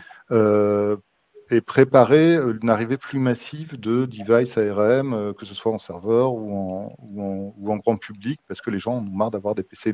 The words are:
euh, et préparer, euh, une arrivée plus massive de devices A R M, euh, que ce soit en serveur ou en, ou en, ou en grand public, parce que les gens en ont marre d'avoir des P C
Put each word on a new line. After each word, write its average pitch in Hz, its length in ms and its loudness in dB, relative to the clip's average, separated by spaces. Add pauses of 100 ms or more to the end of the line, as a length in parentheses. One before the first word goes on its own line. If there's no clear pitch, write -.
(300)
euh, 104 640 2 (560)
et 117 80 4
préparer, 135 760 6
euh, 123 260 0
une 117 80 2
arrivée 113 260 0
plus - 220 -6
massive 135 640 -4
de 117 260 0
devices 117 500 0
A 104 160 0
R 104 120 0
M, 131 280 2
euh, 104 200 -4
que 98 120 -16
ce 101 80 -16
soit 113 200 -4
en 107 60 -4
serveur 113 540 0
ou 110 240 -8
en, 95 320 -6 (120)
ou 104 200 -14
en, 98 380 -8
ou 101 140 -4
en 107 40 -2
grand 107 200 0
public, 107 500 -10
parce - 140 -14
que - 100 -8
les 101 80 -4
gens 113 140 -6
en 127 60 -6
ont 101 120 -10
marre 107 220 -2
d'avoir 101 240 -4
des 95 80 -6
P - 100 -20
C - 200 -4